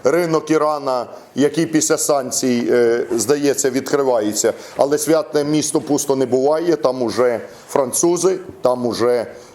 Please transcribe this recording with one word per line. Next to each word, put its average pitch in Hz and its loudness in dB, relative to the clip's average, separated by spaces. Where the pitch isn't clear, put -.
Ринок 156 2
Ірана, 147 0
який 147 2
після 156 0
санкцій, 127 0
е, 120 4
здається, 135 0
відкривається, 120 0
але 143 0
святе 147 0
місто 151 0
пусто 135 -2
не 135 0
буває, 151 2
там 131 0
уже 113 0
французи, 170 0
там 123 -4
уже 113 0